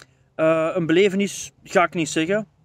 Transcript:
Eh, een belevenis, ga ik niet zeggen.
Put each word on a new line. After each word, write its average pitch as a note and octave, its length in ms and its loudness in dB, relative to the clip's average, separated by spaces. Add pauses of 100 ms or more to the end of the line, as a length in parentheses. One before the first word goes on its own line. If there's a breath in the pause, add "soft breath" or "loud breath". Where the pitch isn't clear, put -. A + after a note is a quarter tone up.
(360 soft breath)
Eh, D#3+ 380 0
een E3+ 120 -2
belevenis, F#3+ 680 0 (120)
ga F#3 200 2
ik E3+ 100 -2
niet D#3+ 160 -4
zeggen. F#3+ 380 -2 (180)